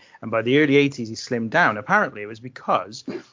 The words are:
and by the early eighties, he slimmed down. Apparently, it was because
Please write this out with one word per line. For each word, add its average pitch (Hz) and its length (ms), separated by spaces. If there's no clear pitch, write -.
and 113 120
by 113 100
the 127 160
early 143 180
eighties, 139 340
he 110 40
slimmed 113 360
down. 143 280
Apparently, 123 440
it 101 40
was 110 140
because 120 640